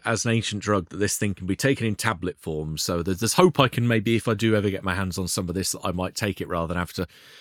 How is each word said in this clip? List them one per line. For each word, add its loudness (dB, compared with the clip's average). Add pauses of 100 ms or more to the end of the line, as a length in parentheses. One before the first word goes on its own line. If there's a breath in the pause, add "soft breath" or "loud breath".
as 0
an 2
ancient 0
drug, 0
that -10
this 0
thing 0
can -8
be 2
taken 0
in 0
tablet -2
form, -4
so -2
there's, -2
there's 0
hope 6
I 4
can 0
maybe, 2
if 0
I 2
do 4
ever 2
get -4
my 0
hands -2
on -2
some -4
of -4
this, -2
that -6
I -2
might -4
take -2
it -4
rather -2
than -2
have -4
to -4 (340 soft breath)